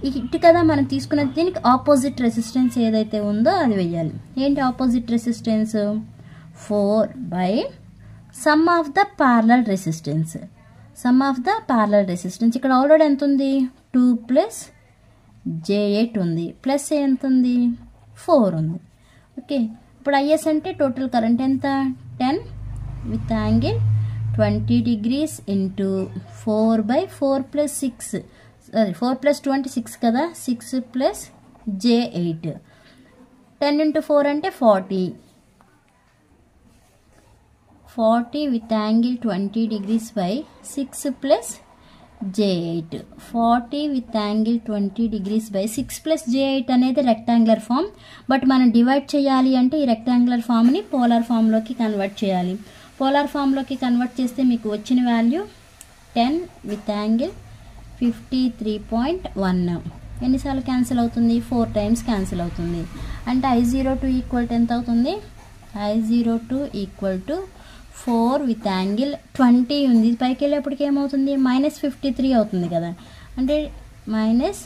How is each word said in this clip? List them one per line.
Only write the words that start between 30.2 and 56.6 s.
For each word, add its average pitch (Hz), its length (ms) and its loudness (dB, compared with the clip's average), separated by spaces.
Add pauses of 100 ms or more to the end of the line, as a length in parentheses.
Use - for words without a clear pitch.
సిక్స్ 240 320 -6 (180)
plus 302 260 -2 (680)
జే 233 120 4 (240)
ఎయిట్. 165 260 -4 (1120)
టెన్ 285 240 0
into 311 240 0
four 294 120 4 (120)
అంటే 302 160 -4 (100)
ఫార్టీ. 190 420 2 (3000)
Forty 233 480 0 (100)
with 226 180 -4 (140)
angle 233 400 2
twenty 202 400 -2 (100)
degrees 220 320 -2 (120)
by 180 120 0 (440)
six - 280 -8 (200)
plus 320 260 0 (880)
జే 202 120 2 (200)
ఎయిట్. 165 260 -6 (340)
Forty 240 520 0 (120)
with 254 200 -6 (140)
angle 220 400 0
twenty 202 360 -2 (120)
degrees 214 400 -2
by 190 80 -2 (120)
six - 300 -8
plus 320 160 0 (140)
జే 269 160 2
ఎయిట్ 262 260 -2
అనేది 262 320 2
రెక్టాంగులర్ 226 580 2
ఫామ్. 320 220 -2 (400)
But 247 120 2 (120)
మనం 254 240 6
డివైడ్ 269 280 4 (100)
చేయాలి 269 360 2 (120)
అంటే 254 180 0
ఈ 277 120 2
రెక్టాంగులర్ 240 560 0
ఫామ్ని 240 320 4 (120)
పోలార్ 240 380 2
ఫామ్లోకి 220 500 2
కన్వర్ట్ 202 420 -2
చేయాలి. 185 320 -2 (440)
పోలార్ 285 360 0
ఫామ్లోకి 269 480 -2
కన్వర్ట్ 247 380 -2
చేస్తే 254 200 -4 (120)
మీకు 220 140 -4 (100)
వచ్చిన 247 220 0 (120)
వాల్యూ 233 320 2 (720)
టెన్ 262 240 0 (320)